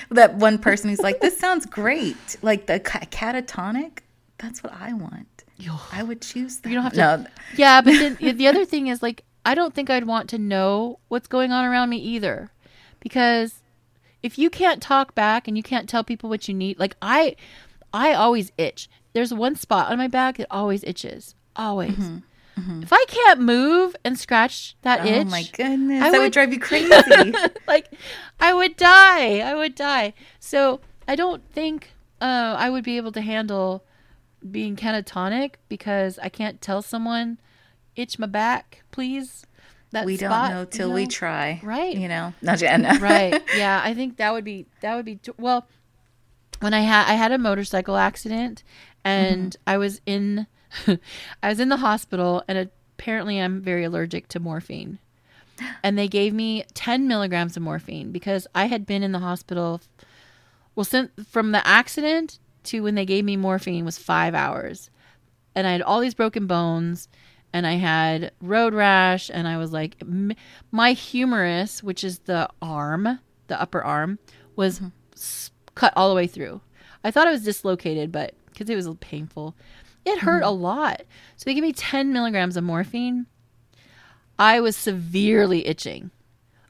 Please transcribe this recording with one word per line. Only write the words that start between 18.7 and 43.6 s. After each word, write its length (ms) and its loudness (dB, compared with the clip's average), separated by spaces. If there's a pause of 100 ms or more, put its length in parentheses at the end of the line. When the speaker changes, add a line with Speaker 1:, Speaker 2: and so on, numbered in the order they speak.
Speaker 2:
There's 180 0
one 240 -2
spot 340 0
on 80 -2
my 100 -2
back 300 0
that 120 -8
always 340 -2
itches. 500 -12 (220)
Always. 360 -4
Speaker 1:
Mm-hmm. 260 -6 (420)
Mm-hmm. 220 -8
Speaker 2:
If 100 -6
I 160 6
can't 320 6
move 640 4
and 140 -4
scratch 640 -2
that 180 2
Speaker 1:
Oh 60 -2
Speaker 2:
itch, 220 2
Speaker 1:
my 160 -4 (120)
goodness. 460 0
Speaker 2:
I 80 4
Speaker 1:
That 80 8
would 60 4
Speaker 2:
would 80 2
Speaker 1:
drive 200 4
you 80 -4
crazy. 300 2
Speaker 2:
<laughs> 760 8
Like, 260 2 (480)
I 120 6
would 240 2
die. 640 10
I 140 -4
would 200 -4
die. 380 -2 (280)
So 400 2 (280)
I 80 0
don't 260 -2 (100)
think, 400 -6 (280)
uh, 380 -2
I 100 0
would 160 -4
be 140 -4
able 140 -8
to 100 -8
handle 600 -4 (680)
being 260 -6
catatonic 800 -4 (140)
because 540 -4
I 60 -8
can't 320 -8
tell 220 -6
someone, 560 -6 (580)
"Itch 220 -8
my 80 -6
back, 640 -4
please." 560 -10 (460)
That 120 -4
Speaker 1:
We 120 -4
don't 140 -4
Speaker 2:
spot, 200 0
Speaker 1:
know 100 -6
Speaker 2:
you 60 -8
Speaker 1:
till 260 -6
we 120 -2
Speaker 2:
know? 60 -6
Speaker 1:
try. 520 -6
Speaker 2:
Right. 340 -6
Speaker 1:
You 120 -4
know? 340 -6
Not 180 0
yet, 200 4
no. 180 4
<laughs> 20 -6
Speaker 2:
Right. 400 2 (160)
Yeah. 280 2